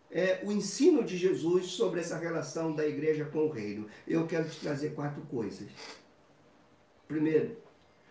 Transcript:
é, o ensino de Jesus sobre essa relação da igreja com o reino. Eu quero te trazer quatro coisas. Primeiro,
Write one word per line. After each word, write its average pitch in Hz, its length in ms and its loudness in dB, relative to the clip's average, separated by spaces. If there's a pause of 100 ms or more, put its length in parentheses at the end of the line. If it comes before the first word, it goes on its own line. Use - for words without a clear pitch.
(120)
é, 185 320 2
o 202 80 -2
ensino 240 520 4
de 180 140 -2
Jesus 175 500 2
sobre 170 340 0
essa 165 160 -4
relação 160 580 -2
da 151 100 0
igreja 147 400 0
com 151 220 0
o - 20 2
reino. 104 380 -6 (200)
Eu 165 200 2
quero 160 200 0
te - 120 -10
trazer 147 340 -4
quatro 143 300 -6
coisas. 104 440 -6 (1400)
Primeiro, 151 500 2 (540)